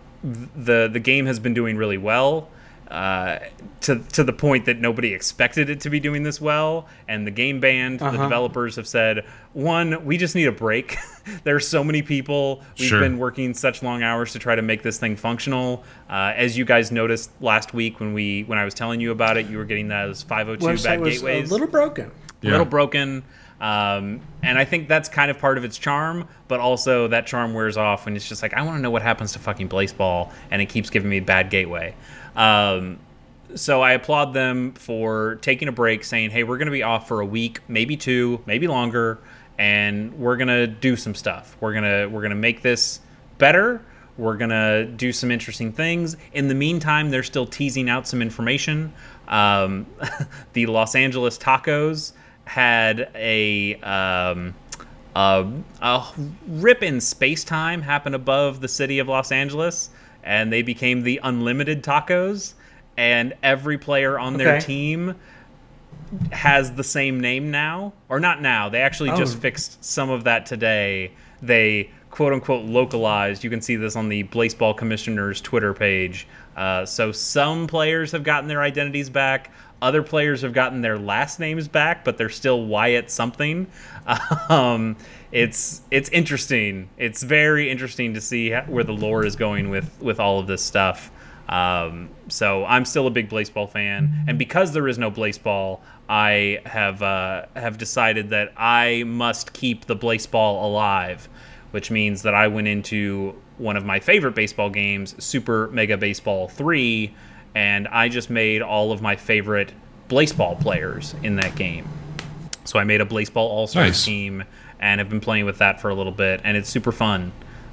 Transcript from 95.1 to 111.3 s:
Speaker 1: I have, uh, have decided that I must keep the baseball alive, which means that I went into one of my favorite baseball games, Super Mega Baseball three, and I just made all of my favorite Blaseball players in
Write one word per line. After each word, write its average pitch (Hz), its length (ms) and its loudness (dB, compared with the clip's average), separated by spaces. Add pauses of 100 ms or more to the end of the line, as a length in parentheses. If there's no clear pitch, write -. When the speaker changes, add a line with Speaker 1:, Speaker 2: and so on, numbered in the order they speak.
Speaker 1:
I 104 600 4
have, 101 340 -2
uh, 95 440 -2 (100)
have 117 240 -6
decided 110 500 0
that 107 260 0
I 120 520 4
must 117 460 -2
keep 120 320 -4
the 117 100 -2
baseball 107 760 0
alive, 98 580 0 (440)
which 104 180 -6
means 104 320 0
that 104 140 2
I 107 120 8
went 107 200 0
into 101 640 -2 (240)
one 107 180 -2
of 98 100 -4
my 98 140 0
favorite 151 360 2
baseball 104 340 0
games, 101 540 -4
Super 113 480 0
Mega 107 260 2
Baseball 98 500 -2
three, 120 640 0 (440)
and 101 320 2
I 117 220 2
just 120 200 -4
made 110 320 2
all 107 300 2
of 104 100 -4
my 104 140 0
favorite 104 580 0 (360)
Blaseball 123 520 2
players 90 640 -2
in 104 140 0